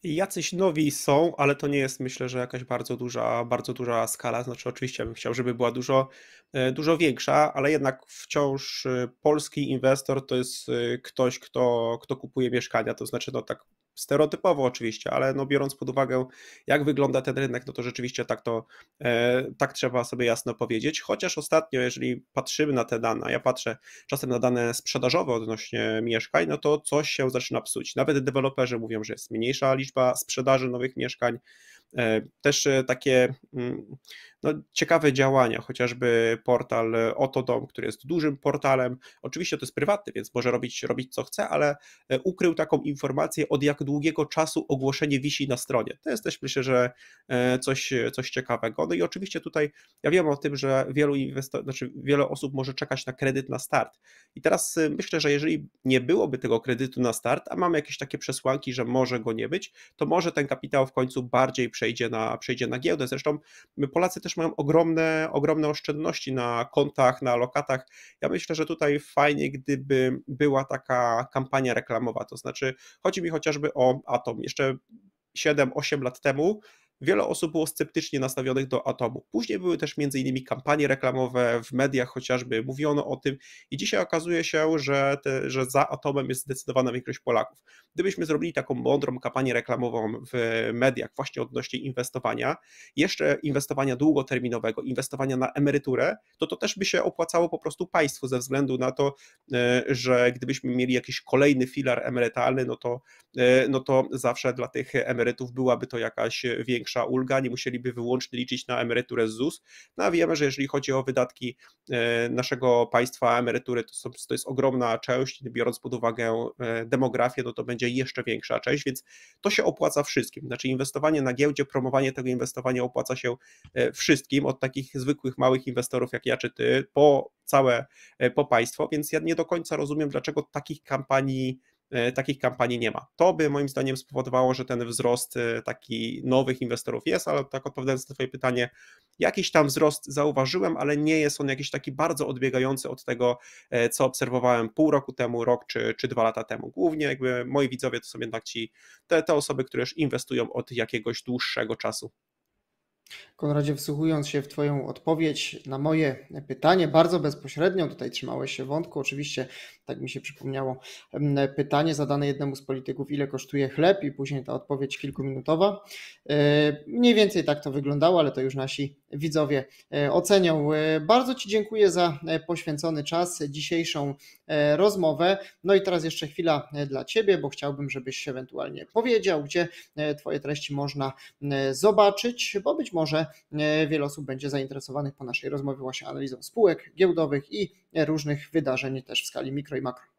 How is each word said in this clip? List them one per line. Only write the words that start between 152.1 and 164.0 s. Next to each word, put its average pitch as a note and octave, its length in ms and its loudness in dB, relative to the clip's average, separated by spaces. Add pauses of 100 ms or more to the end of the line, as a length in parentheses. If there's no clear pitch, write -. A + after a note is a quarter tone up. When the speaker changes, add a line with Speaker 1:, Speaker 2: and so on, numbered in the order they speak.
Speaker 2:
Konradzie, D3 400 0
wsłuchując D3 520 -2
się C#3+ 140 -2
w C#3 60 -10
twoją C#3+ 400 -2
odpowiedź D#3 800 -2
na C3+ 120 -6
moje D3 500 0 (200)
pytanie, D#3+ 400 4
bardzo E3 320 6
bezpośrednią, D3+ 720 0
tutaj B2 220 -8
trzymałeś C3 400 -6
się C3 140 -6
wątku, D3+ 340 -4
oczywiście, C#3 480 -4 (380)
tak C3+ 160 -8
mi C3 80 -8
się C3+ 120 -8
przypomniało, C3+ 580 -6 (340)
em, C#3+ 240 2 (180)
pytanie D3 400 2
zadane C#3+ 320 0
jednemu C#3 280 -2
z C3+ 60 -16
polityków, C3+ 500 -6
ile C#3+ 160 -2
kosztuje C3+ 420 -2
chleb, F3+ 340 4